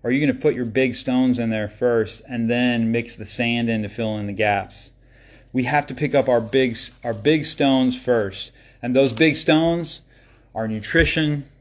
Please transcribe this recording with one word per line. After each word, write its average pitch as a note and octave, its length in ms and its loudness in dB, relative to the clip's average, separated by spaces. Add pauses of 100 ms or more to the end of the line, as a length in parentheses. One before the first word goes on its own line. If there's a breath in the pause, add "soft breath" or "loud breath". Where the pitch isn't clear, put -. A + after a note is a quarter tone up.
or A#2 80 -4
are B2 40 2
you D3 120 0
gonna C3 140 0
put D3 160 0
your B2 80 -6
big A#2+ 320 -2
stones B2+ 420 0
in A2+ 120 -2
there G#2+ 180 -2
first A#2 600 0
and A#2 200 -2
then A#2+ 440 0
mix A#2+ 240 -4
the G#2+ 80 -12
sand A#2 420 -2
in A2 160 -2
to G2+ 60 -6
fill A2 280 -4
in G#2 100 -6
the G2+ 60 -6
gaps? G2+ 580 -2 (600 soft breath)
We B2+ 120 0
have C#3+ 240 0
to C#3 60 -12
pick D3 220 -4
up B2+ 140 4
our A#2+ 100 4
big, A#2 380 0 (260)
our A#2 100 -4
big D3 300 2
stones C3 580 2
first. G#2+ 520 -2 (280 soft breath)
And B2 140 -2
those C3+ 160 4
big D3+ 240 2
stones E3 640 0 (560 soft breath)
are A2+ 140 -4
nutrition D3 720 0 (180)